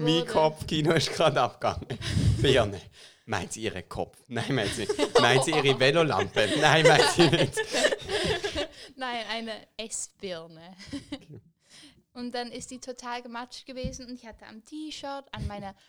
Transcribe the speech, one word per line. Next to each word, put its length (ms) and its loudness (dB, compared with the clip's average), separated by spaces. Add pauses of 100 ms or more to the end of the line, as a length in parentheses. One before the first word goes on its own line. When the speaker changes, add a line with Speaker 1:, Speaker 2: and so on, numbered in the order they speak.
Speaker 1:
wurde. 100 2
Speaker 2:
Mein 160 2
Kopfkino 680 2
ist 180 0
gerade 280 4
abgegangen. 460 -2 (280)
<laughs> 280 4
Birne. 380 4 (460)
Meint 260 -4
sie 100 -12
ihren 260 -6
Kopf? 280 -8 (100)
Nein, 280 -4
meint 180 0
sie 140 -6
nicht. 340 2
Speaker 1:
<laughs> 0 -
Speaker 2:
Meint 240 6
sie 80 -2
ihre 260 2
Velolampe? 720 2 (120)
Nein, 260 6
meint 260 6
sie 180 6
nicht. 240 2 (720)
Speaker 1:
<laughs> 720 -6
Nein, 340 -8
eine 220 -8 (240)
Essbirne. 1000 -12 (380)
Speaker 2:
Okay. 280 -16 (760)
Speaker 1:
Und 200 -10
dann 160 -8
ist 220 -14
die 80 -14
total 420 -10
gematscht 440 -14
gewesen 400 -10
und 80 -16
ich 120 -20
hatte 200 -20
am 180 -20
T-Shirt, 680 -12
an 160 -6
meiner, 280 -10 (140)